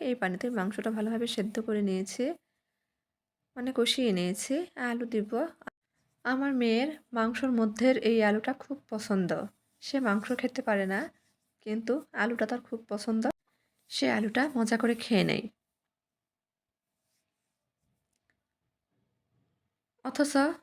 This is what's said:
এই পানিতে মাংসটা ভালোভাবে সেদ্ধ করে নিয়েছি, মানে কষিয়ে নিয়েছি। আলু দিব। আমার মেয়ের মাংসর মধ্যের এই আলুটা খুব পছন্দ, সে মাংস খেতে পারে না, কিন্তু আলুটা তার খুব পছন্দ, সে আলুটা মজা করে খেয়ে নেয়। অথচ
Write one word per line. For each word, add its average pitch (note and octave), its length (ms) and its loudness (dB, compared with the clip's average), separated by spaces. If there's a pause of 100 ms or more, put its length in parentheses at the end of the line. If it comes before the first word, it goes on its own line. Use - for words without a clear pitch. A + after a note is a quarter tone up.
এই B3+ 140 0
পানিতে F#3 360 -2
মাংসটা A3 400 -2
ভালোভাবে A3 360 -2
সেদ্ধ G#3+ 340 -2
করে A3 220 0
নিয়েছি, G3 420 -2 (1300)
মানে B3+ 200 -4
কষিয়ে A#3+ 360 2
নিয়েছি। F3+ 420 0 (340)
আলু A#3+ 180 -4
দিব। G#3+ 240 -2 (920)
আমার C4 300 0
মেয়ের A#3+ 360 2 (220)
মাংসর A#3+ 400 0
মধ্যের A3+ 500 4
এই A3+ 200 4
আলুটা G#3+ 320 2
খুব C#4 220 -12 (120)
পছন্দ, G3 420 0 (520)
সে - 180 -4
মাংস G#3+ 260 2 (140)
খেতে B3+ 220 -4
পারে G3+ 240 2
না, F#3+ 140 0 (680)
কিন্তু A3+ 260 -2 (200)
আলুটা A#3 340 0
তার B3 160 -4
খুব A3+ 260 -10
পছন্দ, A3 360 -2 (680)
সে - 200 -2
আলুটা A3+ 320 0 (120)
মজা A3+ 240 2
করে A#3 160 2
খেয়ে G#3+ 300 2
নেয়। E3 200 0 (4000)
অথচ C#4 300 0 (280)